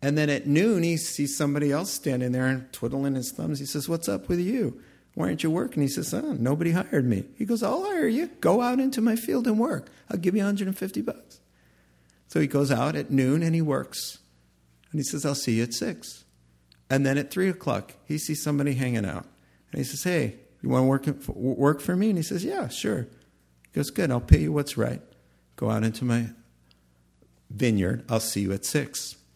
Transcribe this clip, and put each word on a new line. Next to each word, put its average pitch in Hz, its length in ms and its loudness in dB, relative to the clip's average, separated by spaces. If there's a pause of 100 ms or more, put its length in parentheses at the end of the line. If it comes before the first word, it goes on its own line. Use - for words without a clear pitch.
And 143 160 2
then 151 120 2
at 139 160 0
noon, 175 380 4
he 170 140 0
sees 143 380 -4
somebody 143 360 0
else 160 180 -2
standing 127 420 -2
there 127 140 0
and 131 260 -2
twiddling 139 440 -4
his 127 160 -6
thumbs. 156 260 -4
He 139 80 -8
says, 139 240 -6
"What's 165 180 -2
up 196 220 -4
with 175 100 0
you? 185 400 -2 (360)
Why 170 120 -2
aren't 165 140 -2
you 160 80 0
working?" - 320 -2
He 139 60 2
says, - 260 -4
"Oh, 294 200 -2
nobody 147 380 0
hired 165 340 2
me." 107 200 2 (100)
He 220 100 -4
goes, 226 180 0
"I'll 254 220 0
hire 349 220 0
you. 269 220 0 (100)
Go 196 220 4
out 247 180 2
into 269 220 0
my 226 140 4
field 240 320 0
and 214 100 2
work. 220 320 -2 (200)
I'll - 100 -4
give 180 160 0
you 214 60 2
a 196 40 2
hundred 202 220 0
and 190 100 -4
fifty 190 240 -6
bucks." - 380 -10 (880)
So - 120 -2
he 151 60 4
goes 139 240 2
out 139 260 0
at 147 140 -6
noon 135 320 4
and 165 140 2
he 165 60 2
works. - 580 -4 (720)
And 156 80 -2
he 139 40 -2
says, 143 220 -4
"I'll 143 80 0
see 120 240 0
you 113 60 4
at 120 100 -4
six." - 500 -8 (640)
And 135 160 2
then 139 140 4
at 143 140 -4
three 185 180 2
o'clock, 135 460 -4 (100)
he 151 140 -4
sees 151 240 -4
somebody 143 300 0
hanging 123 320 0
out. 85 200 -6 (460)
And - 80 -6
he 139 40 0
says, 135 200 -8
"Hey, 160 320 0 (260)
you 131 80 -4
wanna 127 160 4
work, 135 220 2 (200)
work 139 540 0
for 180 140 -2
me?" 202 140 2
And 196 80 2
he 165 60 0
says, 175 200 -4
"Yeah, 330 240 -4
sure." 151 400 -4 (640)
He - 80 -4
goes, 147 100 -2
"Good, 165 220 0
I'll 120 100 0
pay 156 200 10
you 156 100 0
what's 147 260 -2
right. 120 240 -2 (540)
Go 110 160 0
out 110 120 2
into 113 220 0
my 117 240 2 (1200)
vineyard. 107 580 2
I'll 113 120 2
see - 220 -2
you 98 120 0
at 95 120 -6
six." - 500 -4 (200)